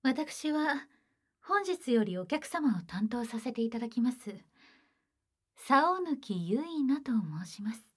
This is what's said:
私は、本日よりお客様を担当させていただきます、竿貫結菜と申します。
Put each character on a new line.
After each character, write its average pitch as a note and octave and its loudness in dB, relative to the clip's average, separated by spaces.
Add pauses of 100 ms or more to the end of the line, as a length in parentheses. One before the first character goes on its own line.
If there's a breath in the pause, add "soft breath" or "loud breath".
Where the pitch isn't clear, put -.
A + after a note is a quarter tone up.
私 D4+ 0
は、 D4+ 0 (540)
本 G4+ 0
日 F4+ 0
よ A3 6
り F3+ -2
お F#3 -6
客 D4+ -2
様 C#4+ 0
を E3 -4
担 F#3 -2
当 A#3+ -2
さ A3+ -4
せ B3 -4
て A#3 -2
い A3+ 0
た A#3 -4
だ A#3 -4
き A#3+ -2
ま B3 4
す、 G#3 -10 (1120 soft breath)
竿 E4+ 4
貫 E4 0
結 G#3+ -6 (520)
菜 C#4 2
と C4+ -4 (320)
申 F3 -14
し G3+ -12
ま A3 -2
す。 A3+ -10 (160)